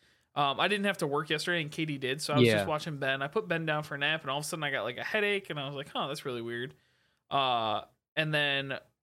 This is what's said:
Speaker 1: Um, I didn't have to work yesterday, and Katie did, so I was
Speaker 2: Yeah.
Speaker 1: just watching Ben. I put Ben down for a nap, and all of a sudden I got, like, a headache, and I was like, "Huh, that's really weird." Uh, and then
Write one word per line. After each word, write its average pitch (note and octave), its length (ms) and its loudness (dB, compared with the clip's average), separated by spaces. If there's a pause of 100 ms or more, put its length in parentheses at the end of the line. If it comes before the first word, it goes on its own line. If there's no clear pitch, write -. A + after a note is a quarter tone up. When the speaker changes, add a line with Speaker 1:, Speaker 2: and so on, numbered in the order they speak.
(360)
Speaker 1:
Um, C#3 240 2
I E3 80 4
didn't G3+ 180 2
have G3+ 140 2
to D#3+ 80 0
work D3 220 -2
yesterday, E3 320 2
and D3+ 100 -6
Katie D#3 260 -2
did, C3+ 240 -2
so D3+ 120 -2
I D3 60 6
was A#2+ 80 8
Speaker 2:
Yeah. A2 80 6
Speaker 1:
just G2+ 120 2
watching D3+ 300 -2
Ben. C3+ 240 0
I C#3 60 0
put F3+ 200 -2
Ben E3 180 0
down D3+ 180 0
for D3 120 -8
a - 20 -8
nap, D3+ 240 0
and C#3 100 -4
all C#3 80 -2
of D3+ 40 -4
a D3+ 40 -8
sudden D#3+ 160 -4
I C#3+ 80 -2
got, B2 120 0
like, A#2+ 140 -4
a A#2 60 -6
headache, G3+ 460 0
and D#3 100 -4
I C3+ 80 -6
was C#3+ 80 -8
like, C#3 140 -8
"Huh, G3 180 -4
that's D3 180 -6
really B2 160 -4
weird." A#2+ 320 -6 (560)
Uh, A#2+ 540 2 (320)
and D#3 180 2
then C#3 460 2 (240)